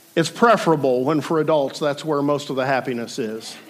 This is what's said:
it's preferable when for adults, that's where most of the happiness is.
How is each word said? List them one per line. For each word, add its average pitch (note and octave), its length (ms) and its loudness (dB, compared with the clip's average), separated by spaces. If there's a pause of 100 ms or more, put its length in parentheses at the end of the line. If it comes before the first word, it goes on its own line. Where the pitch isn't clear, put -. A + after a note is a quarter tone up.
(160)
it's D#3+ 140 0
preferable D3 720 4
when D3+ 160 0
for D#3+ 180 0
adults, D3 400 0
that's C#3+ 260 -4
where D3+ 160 0
most C#3+ 300 -2
of C3 60 -6
the C3 100 0
happiness B2 540 -2
is. A2 360 -8 (140)